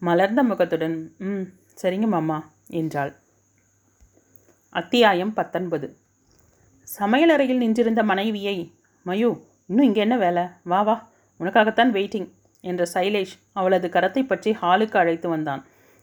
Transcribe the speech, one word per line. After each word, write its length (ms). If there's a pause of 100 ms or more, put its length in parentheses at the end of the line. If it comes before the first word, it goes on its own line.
மலர்ந்த 420
முகத்துடன், 540 (220)
"ம், 260 (320)
சரிங்க 300
மாமா" 320 (320)
என்றாள். 420 (1600)
அத்தியாயம் 600
பத்தொன்பது. 560 (960)
சமையலறையில் 760
நின்றிருந்த 400
மனைவியை, 540 (480)
"மயு, 260 (340)
இன்னும் 220
இங்க 140
என்ன 160
வேலை? 280 (180)
வா, 180
வா, 140 (440)
உனக்காகத்தான் 520
வெயிட்டிங்" 380 (340)
என்ற 220
சைலேஷ் 500 (180)
அவளது 360
கரத்தை 340
பற்றி 300
ஹாலுக்கு 440
அழைத்து 320
வந்தான். 320 (420)